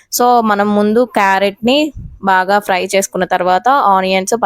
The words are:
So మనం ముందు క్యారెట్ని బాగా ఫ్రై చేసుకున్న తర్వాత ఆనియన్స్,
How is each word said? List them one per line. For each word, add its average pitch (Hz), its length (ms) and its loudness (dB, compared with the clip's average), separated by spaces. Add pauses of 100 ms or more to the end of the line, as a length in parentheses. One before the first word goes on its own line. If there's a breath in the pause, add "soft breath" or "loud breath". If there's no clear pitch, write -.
(160 loud breath)
So 247 100 2 (240)
మనం 202 180 0 (100)
ముందు 214 260 2 (160)
క్యారెట్ని 202 580 0 (520)
బాగా 190 280 2 (100)
ఫ్రై 185 140 -2 (120)
చేసుకున్న 185 400 -2
తర్వాత 185 340 0
ఆనియన్స్, 190 680 0 (120)